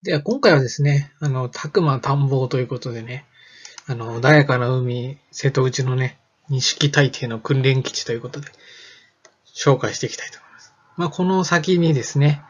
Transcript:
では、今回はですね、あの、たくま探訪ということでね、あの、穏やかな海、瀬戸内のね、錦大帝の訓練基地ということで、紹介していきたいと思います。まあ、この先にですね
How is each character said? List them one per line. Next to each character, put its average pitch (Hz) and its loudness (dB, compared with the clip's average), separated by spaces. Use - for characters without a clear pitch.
で 175 -2
は、 143 0
今 247 -2
回 202 6
は 147 6
で 131 0
す 143 -4
ね、 143 0
あ 147 -2
の、 127 -2
た - -10
く 190 0
ま 139 2
探 139 0
訪 131 0
と 131 -2
い 127 -2
う 117 -6
こ 131 -8
と 123 -10
で 117 -10
ね、 123 -14
あ 131 -4
の、 117 -8
穏 135 6
や 147 8
か 139 0
な 123 0
海、 123 -2
瀬 - -2
戸 135 2
内 127 -2
の 127 0
ね、 127 -4
錦 143 0
大 143 2
帝 - -8
の 113 -6
訓 135 0
練 131 2
基 - -8
地 - -8
と - -6
い 117 -2
う 117 -8
こ 123 -14
と 143 -12
で、 143 -14
紹 135 4
介 107 -4
し - -8
て - -4
い - -4
き - -12
た - -12
い - -14
と - -20
思 - -20
い - -20
ま - -20
す。 - -20
ま 170 -2
あ、 156 -2
こ 185 -4
の 185 2
先 175 2
に 165 4
で 123 0
す - -2
ね 147 4